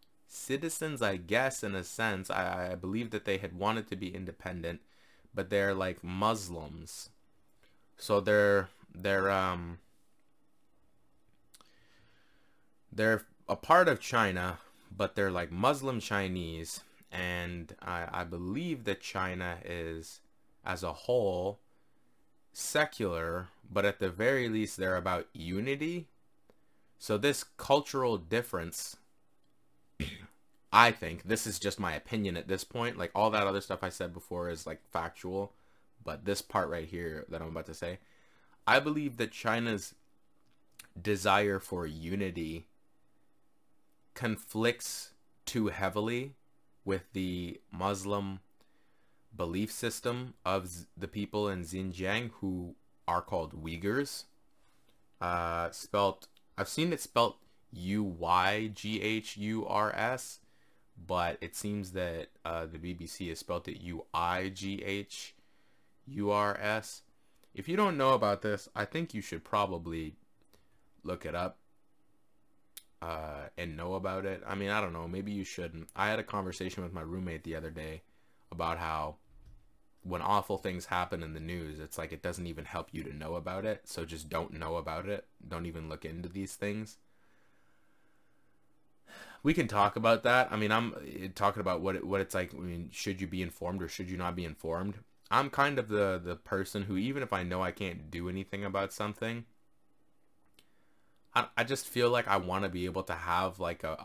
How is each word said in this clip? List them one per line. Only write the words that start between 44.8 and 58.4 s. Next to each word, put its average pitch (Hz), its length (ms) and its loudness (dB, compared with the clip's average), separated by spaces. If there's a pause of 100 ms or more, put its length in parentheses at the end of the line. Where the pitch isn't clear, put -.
too 110 220 2
heavily 104 640 0 (500)
with 95 280 0
the 90 480 -2 (100)
Muslim 98 720 -2 (960)
belief 90 340 0
system 123 640 -2 (120)
of 92 240 2
Z-, 87 160 -12 (100)
the 90 140 -6
people 104 400 0
in 92 140 -2
Xinjiang 95 760 -2
who 90 360 -4 (300)
are 87 160 4
called 80 400 -2
Uyghurs. 98 640 -2 (960)
Uh, 85 520 0
spelt, - 560 0 (300)
I've 101 120 -2
seen 165 240 0
it - 80 -4
spelt - 380 2 (340)
U 95 300 0
Y 92 720 4